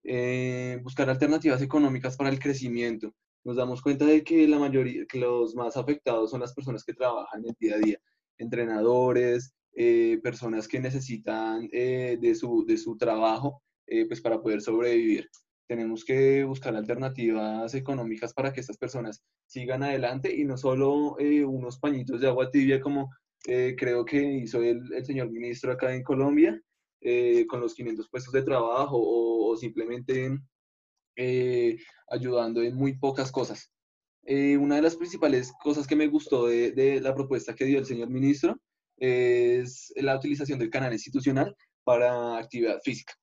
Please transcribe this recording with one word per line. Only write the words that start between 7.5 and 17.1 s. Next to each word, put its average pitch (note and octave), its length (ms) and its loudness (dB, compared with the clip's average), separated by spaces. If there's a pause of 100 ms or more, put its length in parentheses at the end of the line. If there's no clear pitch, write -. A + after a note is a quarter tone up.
día G#2+ 160 0
a - 40 0
día, G#2+ 200 2 (380)
entrenadores, A#2+ 1160 2 (220)
eh, A#2 480 4
personas A2 440 -4
que B2+ 120 -4
necesitan, A2+ 920 -6
eh, B2+ 480 -2
de A#2 160 4
su, A2+ 300 0
de A2 120 2
su G#2+ 200 -8
trabajo, A2+ 640 0 (260)
eh, A2+ 180 2
pues A2+ 160 -8
para A2+ 200 -2
poder G#2+ 200 -2
sobrevivir. A#2 680 2 (380)
Tenemos A2+ 360 -6
que C3+ 400 4
buscar C3 320 -4
alternativas A2+ 1000 -2